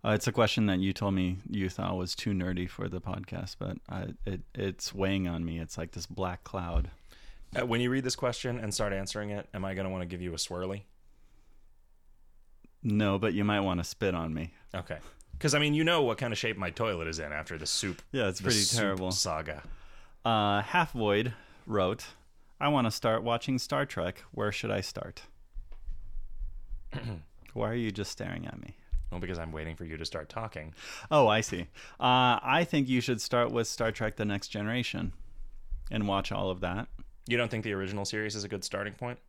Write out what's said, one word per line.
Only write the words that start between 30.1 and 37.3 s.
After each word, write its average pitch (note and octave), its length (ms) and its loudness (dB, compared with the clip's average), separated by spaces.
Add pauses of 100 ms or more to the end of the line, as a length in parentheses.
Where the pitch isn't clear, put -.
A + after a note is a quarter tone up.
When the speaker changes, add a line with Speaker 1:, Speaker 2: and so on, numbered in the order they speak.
Speaker 2:
talking. D#2+ 440 -8 (380)
Speaker 1:
Oh, D3 160 10
I G#2+ 140 8
see. F#2 220 -2 (360)
Uh, B2+ 440 8
I D3 260 4
think C#3 200 4
you B2+ 120 4
should A#2 200 0
start A#2+ 300 4
with A#2 160 2
Star A2+ 260 0
Trek: A2 240 -2
The A2 80 0
Next G2+ 240 0
Generation G#2 640 -2 (800)
and G#2+ 160 2
watch G2 240 2
all G2 200 0
of F2+ 100 -2
that. F#2 280 -2 (380)
Speaker 2:
You A#2 100 2